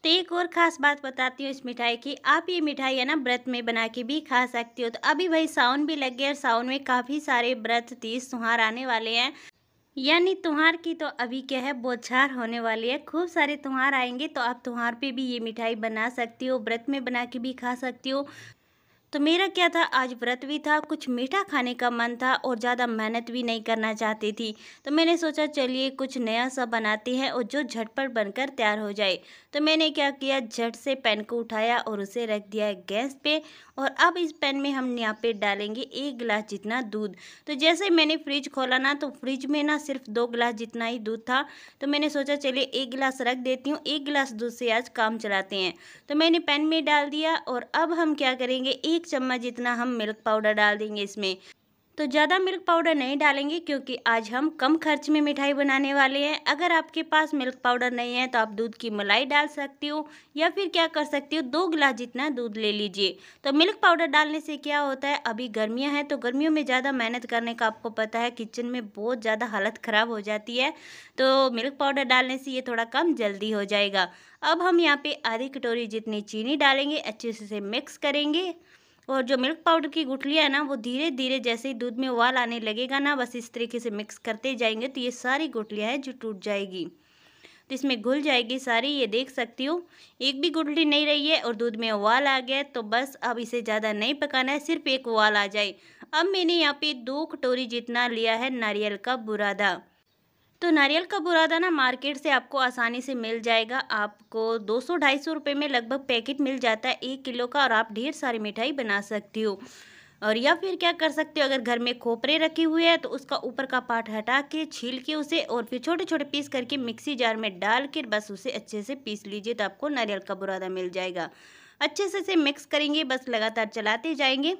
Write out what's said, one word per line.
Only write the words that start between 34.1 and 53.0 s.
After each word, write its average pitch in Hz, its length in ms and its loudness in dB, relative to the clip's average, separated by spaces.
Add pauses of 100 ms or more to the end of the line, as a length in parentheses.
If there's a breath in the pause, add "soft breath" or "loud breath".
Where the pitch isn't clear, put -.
इस 330 160 -2
पैन 277 220 -2
में 277 140 -2
हम 254 280 -2
यहाँ 220 220 -2
पे 233 140 0
डालेंगे 208 480 -2
एक 269 360 -8
गिलास 220 300 0
जितना 214 360 -4
दूध। 208 300 -6 (320 loud breath)
तो 294 100 -4
जैसे 339 340 4
मैंने 320 280 6
फ्रिज 285 320 -2
खोला 254 280 2
ना, 269 160 2
तो 285 160 -4
फ्रिज 269 360 -4
में 294 180 0
ना 302 140 2
सिर्फ 269 320 -8
दो 233 160 0
गिलास 233 280 0
जितना 226 300 -6
ही 240 160 -4
दूध 220 200 -6
था। 254 240 0 (360 loud breath)
तो 277 60 -4
मैंने 294 240 2
सोचा 285 260 0
चलिए 269 280 0
एक 262 260 -4
गिलास 262 320 -2
रख 247 160 0
देती 254 320 -2
हूँ, 294 160 -2
एक 285 180 -2
गिलास 277 280 0
दूध 233 200 -6
से 233 180 -2
आज 240 200 0
काम 220 280 0
चलाते 202 380 -2
हैं। 185 180 0 (340 loud breath)
तो 285 60 -2
मैंने 330 260 6
पैन 294 260 2
में 320 180 2
डाल 294 260 4
दिया 311 280 0
और 247 360 -6
अब 330 200 2
हम 320 200 2
क्या 262 200 2
करेंगे, 254 360 -2
एक 320 300 0
चम्मच 254 400 -2
जितना 240 340 -2
हम 240 160 -2
मिल्क 214 340 -2
पाउडर 214 300 4
डाल 208 220 4
देंगे 214 260 -4
इसमें। 196 340 -2 (600 loud breath)
तो 302 80 0
ज़्यादा 302 320 4
मिल्क 381 280 0
पाउडर 330 280 4
नहीं 277 240 0